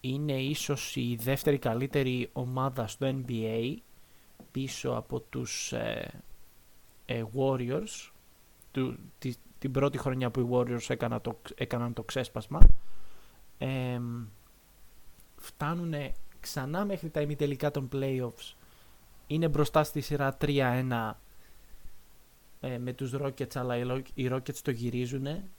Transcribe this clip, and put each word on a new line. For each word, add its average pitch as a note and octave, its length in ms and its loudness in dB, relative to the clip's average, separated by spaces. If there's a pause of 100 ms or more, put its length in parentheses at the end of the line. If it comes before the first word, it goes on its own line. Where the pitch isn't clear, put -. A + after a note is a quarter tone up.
είναι C3+ 400 -2
ίσως C#3+ 540 -2
η A#2+ 240 0
δεύτερη C3+ 380 2
καλύτερη B2+ 760 0
ομάδα C3 540 -2
στο C3+ 220 -4
N C3 200 -4
B - 20 -4
A, A2+ 440 -2 (760)
πίσω C3 380 -4
από B2 300 -4
τους, - 540 -6
ε, A2+ 500 -6 (840)
ε, A#2 180 -2 (120)
Warriors, C3+ 760 -2 (600)
του, C3 260 -2 (220)
τη, B2 140 -4 (260)
την C#3 120 -4
πρώτη C#3 260 2
χρονιά B2+ 340 0
που C3 80 -2
οι A#2+ 120 2
Warriors B2 380 2
έκανα A#2 320 -2
το, A#2 180 -6 (160)
έκαναν A#2+ 380 -2
το A2+ 100 -8
ξέσπασμα. B2+ 560 -6 (1000)
Ε, B2+ 420 -2 (1400)
φτάνουνε D#3 760 -4 (260)
ξανά D3+ 460 -4
μέχρι F#3 240 -4
τα D3+ 120 0
ημιτελικά D3 500 0
των C3+ 220 -4
playoffs. C3 600 -4 (720)
Είναι D#3+ 200 2
μπροστά D3+ 360 4
στη - 180 -2
σειρά C#3+ 340 0
τρία C#3 320 4
ένα, A#2+ 520 0 (1400)
ε, B2+ 180 -6
με B2 160 -6
τους B2 200 -6
Rockets, C#3 420 -4
αλλά B2 220 -2
οι A#2+ 80 0
Ro-, B2+ 160 -2 (120)
οι B2+ 180 -2
Rockets C3 300 -4
το D3 100 -2
γυρίζουνε C3 880 -4